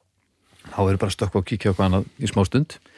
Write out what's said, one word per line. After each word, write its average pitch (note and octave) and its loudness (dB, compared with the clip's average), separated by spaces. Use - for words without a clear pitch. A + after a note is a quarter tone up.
Þá - -10
verður F#2+ 2
bara G2 -2
að - -6
stökkva G#2 -2
og F2+ -2
kíkja - -2
á G2 2
eitthvað F#2+ 2
annað F#2+ 2
í G#2 -4
smá G2 2
stund. - -2